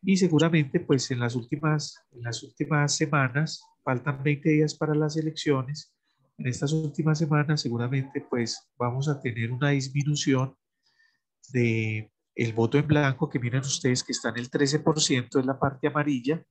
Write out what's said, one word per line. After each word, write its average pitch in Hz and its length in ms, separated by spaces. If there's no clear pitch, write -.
Y 190 160
seguramente, 160 640
pues, 139 280
en 123 120
las 120 140
últimas, 151 760
en 120 120
las 117 200
últimas 147 520
semanas, 143 680
faltan 135 400
veinte 143 280
días 151 260
para 151 180
las 151 220
elecciones. 151 800
En 135 100
estas 139 260
últimas 156 440
semanas 151 440
seguramente, 131 580
pues, 117 480
vamos 123 300
a 147 140
tener 117 300
una 131 180
disminución 135 880
de 113 600
el 117 180
voto 113 240
en 147 100
blanco, 147 420
que 135 100
miren 120 200
ustedes 131 440
que - 100
está - 160
en 113 80
el 123 120
trece 143 300
por 151 220
ciento, 131 380
es 127 60
la 135 140
parte 139 280
amarilla 147 640